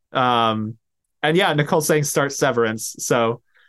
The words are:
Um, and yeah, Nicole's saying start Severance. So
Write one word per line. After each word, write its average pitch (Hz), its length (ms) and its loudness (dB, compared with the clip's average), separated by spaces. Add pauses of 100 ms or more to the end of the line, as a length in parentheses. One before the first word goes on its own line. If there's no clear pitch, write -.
(140)
Um, 113 640 0 (460)
and 156 140 2
yeah, 185 160 2
Nicole's 151 340 0
saying 151 160 2
start 143 300 -2
Severance. 113 640 -2
So 117 420 0 (280)